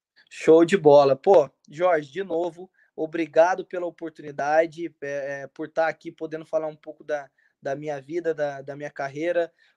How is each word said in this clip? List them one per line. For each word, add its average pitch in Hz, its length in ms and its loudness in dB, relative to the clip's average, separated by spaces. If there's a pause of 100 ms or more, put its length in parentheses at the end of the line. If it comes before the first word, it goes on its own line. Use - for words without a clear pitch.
(300)
Show 165 340 6
de 170 140 2
bola. 143 380 6
Pô, 160 340 4 (200)
Jorge, 156 420 -2
de 180 120 -8
novo, 175 460 -8 (260)
obrigado 160 680 0
pela 175 200 -8
oportunidade, 156 1160 -4
é, 139 400 -10
é, 135 60 -14
por 156 200 -14
tá 160 200 -2
aqui 160 240 -10
podendo 160 340 -12
falar 156 220 -6
um 156 80 -12
pouco 156 280 -20
da, 147 260 -8 (320)
da 139 140 -8
minha 147 260 -8
vida, 160 320 -6
da, 143 280 -6
da 139 140 -14
minha 143 160 -12
carreira, 165 600 -4 (260)